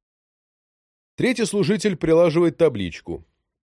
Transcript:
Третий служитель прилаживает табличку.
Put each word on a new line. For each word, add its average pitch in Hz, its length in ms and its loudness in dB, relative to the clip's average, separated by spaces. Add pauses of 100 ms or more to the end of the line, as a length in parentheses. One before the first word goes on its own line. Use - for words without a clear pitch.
(1160)
Третий 226 300 -2
служитель 196 500 -2
прилаживает 165 640 2
табличку. 92 680 -2 (380)